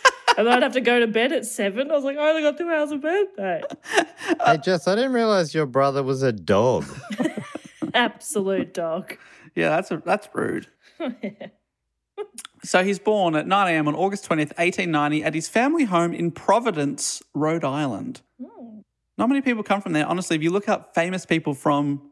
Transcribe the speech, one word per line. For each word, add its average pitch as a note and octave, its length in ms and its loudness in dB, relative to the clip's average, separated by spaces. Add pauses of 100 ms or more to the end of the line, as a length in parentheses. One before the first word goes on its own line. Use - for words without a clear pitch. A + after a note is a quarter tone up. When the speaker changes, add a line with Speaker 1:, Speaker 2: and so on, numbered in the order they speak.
(360)
Speaker 1:
And G#3+ 120 4
then A#3+ 80 6
I'd B3 80 4
have B3+ 100 0
to B3+ 80 0
go A#3+ 180 4
to A#3 60 4
bed A3+ 260 0
at A#3 140 -2
seven. A3+ 460 -4
I - 20 2
was C#4+ 100 0
like, C#4 140 -4
"I D4+ 140 2
only D#4+ 100 2
got D4 160 2
two F4 100 -4
hours D4+ 240 0
of C#4+ 100 -4
birthday." D4+ 600 -2 (840)
Speaker 2:
Hey, F3 140 6
Jess, F3+ 300 0
I F#3 80 4
didn't B3+ 180 0
realize G#3+ 400 2
your D#3 140 0
brother C3+ 340 2
was C3+ 220 0
a C3 80 4
dog. G2+ 540 2 (540)
<laughs> - 540 -10
Speaker 1:
Absolute G3+ 800 -2
dog. E3 420 -6 (380)
Speaker 3:
Yeah, E3 160 0
that's E3+ 220 0
a, E3+ 120 -2
that's G3 300 -2
rude. - 340 -4 (320)
Speaker 1:
<laughs> - 520 -8 (1120)
Speaker 3:
So F#3 200 2
he's G3 160 0
born F#3+ 360 2
at D#3 100 0
nine F#3 280 2
A D#3+ 40 2
M D3+ 120 0
on D3+ 60 -2
August G3 280 -2
twentieth, D#3 340 -2
eighteen F3+ 320 0
ninety, D3+ 340 0
at D3+ 100 -2
his D#3+ 160 -4
family C#4+ 340 2
home E3+ 300 2
in E3+ 180 -2
Providence, F#3+ 920 -2 (120)
Rhode D#3 320 -2
Island. C3+ 560 -4 (200)
Speaker 1:
Hmm. B3+ 380 -18 (380)
Speaker 3:
Not A3 120 2
many C#4 120 2
people A#3+ 220 -2
come G3+ 180 0
from F#3 120 -6
there. D3+ 140 2
Honestly, E3+ 300 -2
if D3+ 60 -2
you E3 60 2
look G3+ 200 -2
up - 260 -4
famous F3+ 300 -2
people D#3+ 280 0
from C#3+ 480 0 (100)